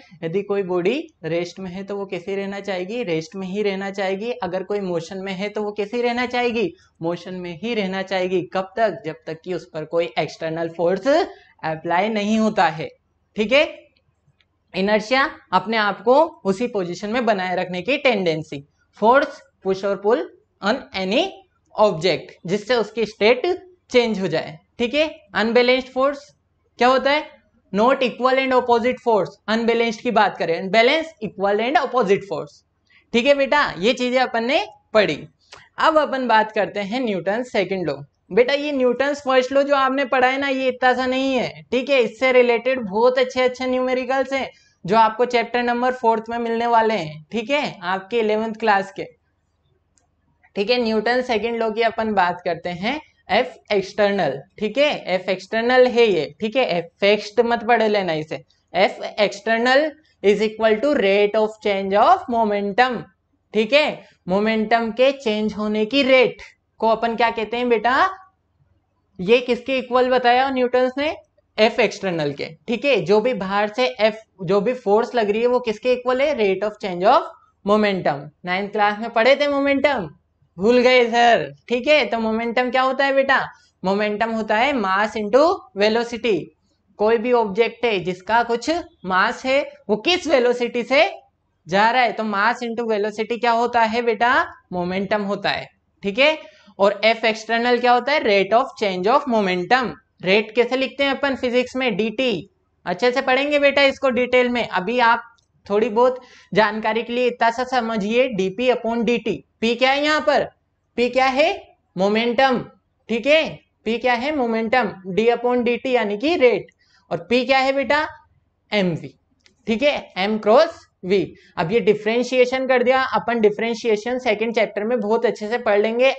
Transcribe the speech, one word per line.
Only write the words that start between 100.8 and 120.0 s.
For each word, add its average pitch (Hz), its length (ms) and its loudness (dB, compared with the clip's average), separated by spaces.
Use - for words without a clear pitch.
हैं 277 60 0
अपन 269 260 -2
फिजिक्स 247 400 -2
में? 254 200 -2
डीटी। 220 540 -2
अच्छे 185 260 0
से 262 80 -2
पढ़ेंगे 269 380 0
बेटा 277 240 2
इसको 269 280 0
डिटेल 247 380 2
में। 240 200 -2
अभी 185 320 -4
आप 233 220 4
थोड़ी 214 240 0
बहुत 254 300 2
जानकारी 220 500 0
के 226 100 -10
लिए 247 140 0
इतना 233 240 0
सा 247 160 -4
समझिए, 226 600 0
डीपी 190 420 -2
upon 233 340 -2
डीटी। 226 400 -2
पी 226 140 0
क्या 254 160 2
है 285 140 0
यहाँ 302 160 0
पर? 262 240 2
पी 240 100 2
क्या 262 200 2
है? 277 200 2
मोमेंटम। 226 680 2
ठीक 226 180 -4
है, 277 320 2
पी 226 120 -2
क्या 247 160 0
है? 269 220 -4
मोमेंटम। 226 560 0
D 208 200 0
upon 247 340 0
D 240 140 0
T 254 160 -2
यानी 208 240 0
कि 294 180 0
रेट। 226 300 4
और 170 200 -6
पी 247 140 2
क्या 269 140 2
है 269 140 2
बेटा? 277 340 0
एम 196 200 2
वी। 139 220 -8
ठीक 214 160 -2
है, - 340 -2